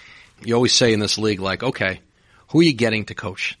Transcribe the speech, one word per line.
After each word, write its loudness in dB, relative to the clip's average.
you 0
always 4
say 4
in 2
this -2
league, -2
like, -4
"Okay, -2
who 2
are 6
you 4
getting 0
to -12
coach -8